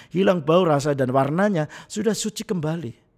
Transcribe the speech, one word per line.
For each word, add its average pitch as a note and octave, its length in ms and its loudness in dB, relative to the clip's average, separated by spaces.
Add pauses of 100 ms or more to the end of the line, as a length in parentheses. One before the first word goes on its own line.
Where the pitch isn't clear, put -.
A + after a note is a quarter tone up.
(120)
hilang F3+ 320 2
bau, D#3+ 240 6
rasa, C#3+ 240 2
dan C3 160 0
warnanya, D3+ 640 0 (160)
sudah G#3+ 240 -2
suci G#3+ 320 -6
kembali. D#3+ 480 -6 (260)